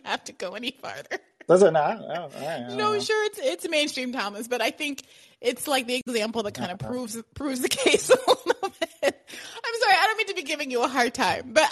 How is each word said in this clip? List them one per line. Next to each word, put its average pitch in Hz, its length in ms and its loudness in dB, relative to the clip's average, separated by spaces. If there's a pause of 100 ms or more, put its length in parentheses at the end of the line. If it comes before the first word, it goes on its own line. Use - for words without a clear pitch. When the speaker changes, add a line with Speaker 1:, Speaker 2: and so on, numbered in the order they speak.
Speaker 1:
have 214 200 -4
to - 60 -14
go 185 240 -8
any 240 160 -6
farther. - 480 -10 (300)
Speaker 2:
Does 180 120 10
it 196 100 8
not? 160 280 2
Oh, - 140 -12
all 165 160 -6
right, - 40 -20 (120)
I 311 140 -6 (100)
don't 403 80 -8
Speaker 1:
No, 427 160 2
Speaker 2:
know. 415 80 0
Speaker 1:
sure, 427 240 0
it's, 415 120 -6
it's 339 320 -2
mainstream, 294 440 -2
Thomas, 208 340 -6
but 240 140 -2
I 233 100 0
think 285 320 -8 (380)
it's, 247 260 -2
like, 269 200 0
the 247 80 -2 (120)
example 226 360 -2
that 202 100 -6
kinda 190 260 -6
Speaker 2:
Uh-huh. - 80 -8
Speaker 1:
proves, 226 340 -8 (120)
proves 269 260 -4
the 269 100 0
<laughs> 539 140 -2
case - 260 4
a 440 40 10
little - 560 2 (100)
bit. - 240 -6
I'm - 800 -6
sorry, 415 180 6
I 359 80 4
don't 440 100 0
mean 427 100 0
to 392 80 -6
be 339 80 -6
giving 294 280 -4
you 240 120 0
a - 40 2
hard 254 260 0
time, 214 380 0
but 302 200 6